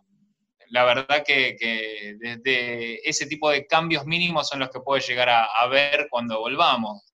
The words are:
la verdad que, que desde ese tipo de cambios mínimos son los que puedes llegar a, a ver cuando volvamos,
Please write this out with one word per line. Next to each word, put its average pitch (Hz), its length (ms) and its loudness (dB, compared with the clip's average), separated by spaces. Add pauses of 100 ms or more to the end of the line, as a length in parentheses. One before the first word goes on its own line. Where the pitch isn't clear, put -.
(680)
la 123 160 4
verdad 135 400 2
que, 131 340 2
que 110 580 -6
desde 117 920 -4
ese 151 160 -4
tipo 151 240 -2
de 143 180 0
cambios 160 380 0
mínimos 165 420 -2
son 143 120 -6
los 131 100 -4
que - 100 -12
puedes 135 260 0
llegar 123 220 0
a, 117 160 6
a 113 240 2
ver 143 420 2
cuando 117 300 -2
volvamos, 120 760 0